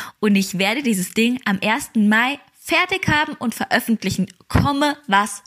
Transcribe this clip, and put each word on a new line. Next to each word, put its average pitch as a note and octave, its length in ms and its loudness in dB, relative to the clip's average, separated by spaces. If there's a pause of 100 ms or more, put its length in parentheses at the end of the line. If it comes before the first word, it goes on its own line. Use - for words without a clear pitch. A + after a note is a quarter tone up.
(200)
und G#3 160 4
ich F#3+ 240 0
werde A3 240 0
dieses G3 300 -2
Ding A#3+ 320 0
am F#3+ 140 0
ersten A3 480 0
Mai A#3+ 320 2 (200)
fertig F4+ 480 -2
haben D4+ 260 0
und - 220 -6
veröffentlichen, - 720 -2 (200)
komme C#4+ 480 2 (120)
was G3+ 400 0